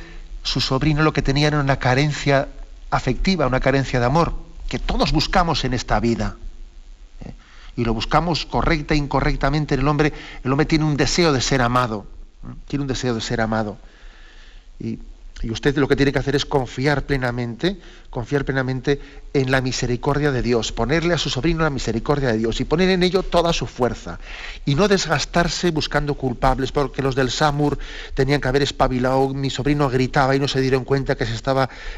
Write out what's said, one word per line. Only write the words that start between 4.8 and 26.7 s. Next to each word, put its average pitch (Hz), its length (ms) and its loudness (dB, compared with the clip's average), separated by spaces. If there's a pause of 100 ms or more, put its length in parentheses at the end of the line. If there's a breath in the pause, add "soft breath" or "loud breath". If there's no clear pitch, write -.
buscamos 160 540 2
en 127 80 -2
esta 113 260 0
vida, 104 360 0 (840)
¿eh? - 100 -12 (440 loud breath)
Y 120 80 0
lo 113 80 2
buscamos 151 540 0
correcta 151 480 0
e - 20 4
incorrectamente 143 760 0
en 127 80 2
el 143 60 2
hombre. 147 260 2 (300 loud breath)
El 123 60 0
hombre 139 140 2
tiene 151 220 2
un 151 100 2
deseo 156 380 4
de 117 80 2
ser 135 180 2
amado, 117 460 0 (360)
¿eh? 120 120 -12 (140)
Tiene 143 160 -4
un 135 40 -4
deseo 123 260 0
de 110 60 -2
ser 113 220 -2
amado. 110 340 -2 (1040 soft breath)
Y, 113 180 -6 (440)
y 117 80 -4
usted 131 260 0
lo 135 100 2
que 143 100 2
tiene 139 160 4
que 143 60 0
hacer 131 160 0
es 135 120 0
confiar 143 560 0
plenamente, 123 760 -2 (320 loud breath)
confiar 135 380 -4
plenamente 131 520 -2 (360 loud breath)
en 131 160 2
la 131 100 4
misericordia 131 720 0
de 123 80 0
Dios, 113 320 0
ponerle 160 400 0
a 156 60 2
su 147 100 -4
sobrino 160 340 0
la 156 60 2
misericordia 131 600 -2
de 110 100 2
Dios 113 200 0
y 131 60 -2
poner 185 240 2
en 185 140 2
ello 185 200 2
toda 170 300 2
su 135 140 -2
fuerza. 113 520 -4 (460 loud breath)
Y 143 120 2
no 196 120 4
desgastarse 170 840 0
buscando 143 420 -2
culpables, 131 580 0